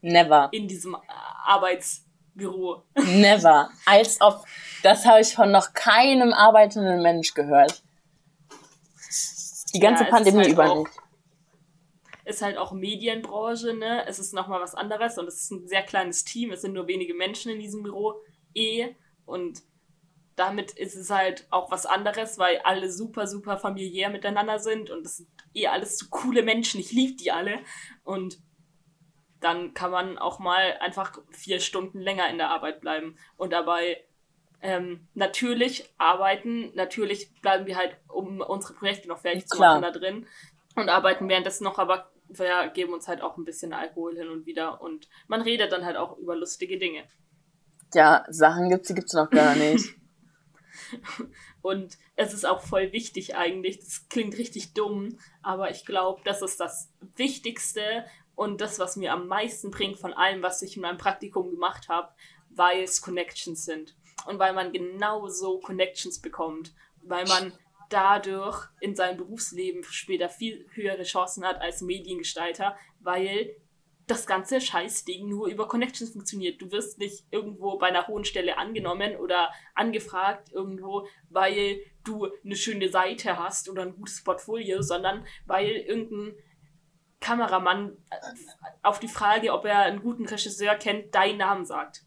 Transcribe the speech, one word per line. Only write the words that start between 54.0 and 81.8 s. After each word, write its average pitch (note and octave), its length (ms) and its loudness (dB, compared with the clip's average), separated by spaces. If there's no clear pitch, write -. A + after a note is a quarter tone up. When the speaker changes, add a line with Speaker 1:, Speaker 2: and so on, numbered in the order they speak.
Speaker 2:
klingt G#3+ 280 -4
richtig A#3 360 -10
dumm, G#3 440 -6
aber F#3+ 300 -4
ich - 140 -14
glaub, F#3+ 380 -2
das G3 180 -4
ist F#3 180 -6
das - 320 -8
Wichtigste A#3 920 -6
und G#3 260 -4
das, G#3 180 -8
was F#3 160 -4
mir F3+ 180 -4
am F3+ 140 -6
meisten G#3 440 -6
bringt G3 260 -6
von F3 160 -10
allem, F#3+ 280 0
was F3+ 200 -4
ich F#3+ 140 -12
in G3 60 -12
meinem F3+ 160 -8
Praktikum F#3+ 540 -4
gemacht F3 380 -6
hab, E3+ 260 -6
weil F3+ 340 2
es - 180 -4
Connections F3 640 -8
sind. D#3+ 300 -12
Und G3 140 -10
weil F#3+ 140 2
man F#3 180 -4
genauso F#3+ 880 -6
Connections F#3 640 -6
bekommt. D#3+ 520 -10
Weil F3+ 260 -6
man F#3 260 0
dadurch G3 800 0
in G3+ 160 -6
seinem F3+ 220 -2
Berufsleben F3+ 640 -8
später F3 460 -6
viel A3+ 440 -10
höhere F#3+ 300 -6
Chancen F3+ 420 -6
hat F3+ 160 -6
als F3 200 -8
Mediengestalter, F3+ 960 -6
weil F#3+ 560 -4
das A#3 180 -4
ganze F#3 340 -2
Scheißding F#3 720 -6
nur G3+ 180 -6
über G#3+ 200 -6
Connections A#3+ 440 -6
funktioniert. F#3+ 500 -8
Du F#3 100 -14
wirst G#3 260 -8
nicht G3+ 340 -10
irgendwo G3 460 -6
bei F#3 100 0
einer F3+ 200 0
hohen G#3 180 -8
Stelle F3+ 320 -4
angenommen G3+ 580 -6
oder F3 340 -2
angefragt G3+ 760 -4
irgendwo, F#3+ 560 -10
weil G3 500 0